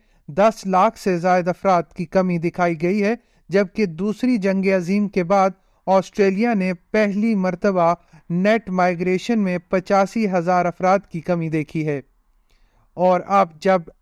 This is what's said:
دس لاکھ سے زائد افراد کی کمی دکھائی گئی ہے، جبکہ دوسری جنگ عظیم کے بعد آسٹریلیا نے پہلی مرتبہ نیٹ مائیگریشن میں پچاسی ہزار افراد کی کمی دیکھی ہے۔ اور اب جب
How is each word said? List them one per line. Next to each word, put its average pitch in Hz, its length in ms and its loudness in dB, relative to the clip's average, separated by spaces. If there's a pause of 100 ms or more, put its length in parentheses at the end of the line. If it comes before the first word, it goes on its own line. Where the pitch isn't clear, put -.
(280)
دس 196 380 0
لاکھ 190 340 2
سے 185 180 -2
زائد 180 300 0
افراد 175 360 0 (120)
کی 180 100 -6
کمی 185 320 0
دکھائی 170 440 -2
گئی 196 220 0
ہے، 214 120 0 (340)
جبکہ 196 360 0
دوسری 208 520 -2
جنگ 190 280 0
عظیم 190 420 0
کے 185 160 -2
بعد 190 260 2 (360)
آسٹریلیا 196 680 0
نے 185 200 -2
پہلی 208 640 -2
مرتبہ 180 580 0 (360)
نیٹ 208 400 0
مائیگریشن 185 680 0
میں 180 180 -2 (120)
پچاسی 196 640 0
ہزار 180 340 0
افراد 185 340 0 (100)
کی 160 120 -10
کمی 170 280 -4
دیکھی 156 380 -4
ہے۔ 139 140 -4 (920)
اور 180 320 2
اب 180 360 -2
جب 190 200 2 (200)